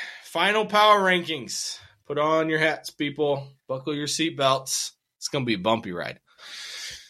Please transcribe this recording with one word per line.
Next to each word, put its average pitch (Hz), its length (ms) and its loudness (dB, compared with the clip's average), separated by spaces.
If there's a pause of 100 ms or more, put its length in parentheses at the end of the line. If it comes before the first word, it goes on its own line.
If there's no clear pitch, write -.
(260)
Final 202 420 2
power 208 320 6
rankings. 165 800 -2 (260)
Put 143 140 -4
on 160 300 2
your 156 100 0
hats, 156 320 0
people. 143 560 -2 (200)
Buckle 135 280 -6
your 147 100 -4
seatbelts. 139 880 0 (260)
It's - 120 -12
gonna 139 160 -2
be 113 100 2
a 95 40 -6
bumpy 104 320 0
ride. 76 280 -8 (920)